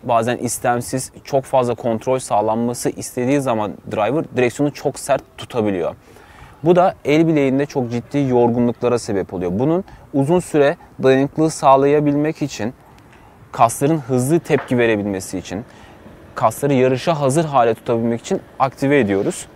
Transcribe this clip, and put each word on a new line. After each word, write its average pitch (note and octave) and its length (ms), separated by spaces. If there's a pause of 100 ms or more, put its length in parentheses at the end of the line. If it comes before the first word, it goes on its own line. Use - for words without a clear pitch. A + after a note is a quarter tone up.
bazen A#2 340
istemsiz A#2+ 760 (120)
çok C3+ 200
fazla B2 300
kontrol A#2 440
sağlanması A#2 720
istediği B2+ 500
zaman A2 320 (200)
driver A2 320 (120)
direksiyonu B2 360
çok - 260
sert C#3 240 (160)
tutabiliyor. G2 560 (680)
Bu F3 140
da F3+ 180 (100)
el D#3 220
bileğinde C#3+ 400
çok B2+ 240
ciddi A#2+ 280
yorgunluklara A#2+ 800
sebep G2 360
oluyor. F2+ 200
Bunun D#3 300 (300)
uzun D3 260
süre D3+ 360 (260)
dayanıklılığı C3+ 480
sağlayabilmek D3 920
için, C3+ 320 (760)
kasların C#3 460
hızlı C3 420
tepki C3 380
verebilmesi G2+ 600
için, F#2+ 260 (720)
kasları C#3 380
yarışa C3 480
hazır C#3+ 240
hale B2 300
tutabilmek A#2 460
için - 200 (180)
aktive C3+ 420
ediyoruz. G2+ 560